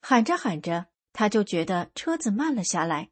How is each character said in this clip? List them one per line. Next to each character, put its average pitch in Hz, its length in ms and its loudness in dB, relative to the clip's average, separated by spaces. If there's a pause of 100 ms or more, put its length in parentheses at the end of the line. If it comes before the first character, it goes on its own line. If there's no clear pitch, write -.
喊 233 220 4
着 339 140 2
喊 165 240 -2
着， 170 260 -4 (260)
他 214 140 2
就 208 160 2
觉 165 220 0
得 175 300 -2
车 330 220 -4
子 254 120 -2
慢 277 240 0
了 208 100 -2
下 165 220 -2
来 160 260 -2